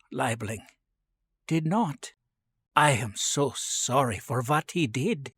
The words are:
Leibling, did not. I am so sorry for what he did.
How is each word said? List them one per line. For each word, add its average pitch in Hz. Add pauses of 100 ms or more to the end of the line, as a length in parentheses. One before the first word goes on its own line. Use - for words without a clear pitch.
(120)
Leibling, 117 (840)
did 160
not. 165 (640)
I 147
am 113
so 143
sorry 123
for 123
what 147
he 170
did. 135